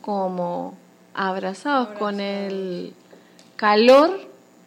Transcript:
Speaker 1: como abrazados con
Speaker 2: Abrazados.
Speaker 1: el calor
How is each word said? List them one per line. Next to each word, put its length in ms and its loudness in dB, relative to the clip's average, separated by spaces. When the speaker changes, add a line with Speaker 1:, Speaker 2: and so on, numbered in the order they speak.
Speaker 1:
como 760 -6
abrazados 760 -4
con 220 -4
Speaker 2:
Abrazados. 320 -6
Speaker 1:
el 420 -8
calor 640 6